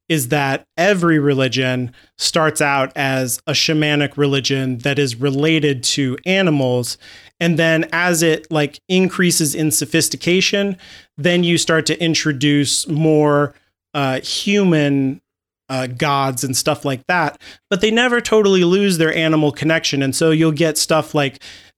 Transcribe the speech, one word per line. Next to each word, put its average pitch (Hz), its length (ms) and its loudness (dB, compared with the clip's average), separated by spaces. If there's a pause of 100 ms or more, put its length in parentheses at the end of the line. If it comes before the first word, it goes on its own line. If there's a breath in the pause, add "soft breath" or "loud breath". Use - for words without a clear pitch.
(100)
is 147 180 -2
that 139 380 -2 (100)
every 170 420 2
religion 131 720 0 (280 soft breath)
starts 156 420 0
out 139 340 0
as 131 520 -2
a 156 60 -4
shamanic 147 640 0
religion 135 600 -2
that 139 200 -2
is 135 180 0
related 143 640 0
to 131 440 -2
animals. 143 720 0 (420 loud breath)
And 170 180 0
then 160 320 2
as 170 320 0
it, 156 280 0
like, 147 360 -2
increases 180 680 0
in 156 160 0
sophistication, 185 1080 -2 (400 loud breath)
then 175 260 0
you 170 140 2
start 160 300 0
to 165 180 -2
introduce 147 840 0
more, 151 680 2 (400 soft breath)
uh, 135 260 -2
human, 147 1000 0 (480)
uh, 131 160 -4
gods 135 580 -2
and 131 100 -4
stuff - 300 -2
like 135 220 -6
that. 170 340 -2 (300 loud breath)
But 190 100 -2
they 220 100 2
never 240 300 2
totally 202 440 4
lose 190 340 2
their 160 160 2
animal 160 380 2
connection. 156 500 -2
And 135 120 -2
so 160 180 2
you'll 160 200 2
get 156 240 0
stuff - 380 -2
like 143 280 -2 (360 loud breath)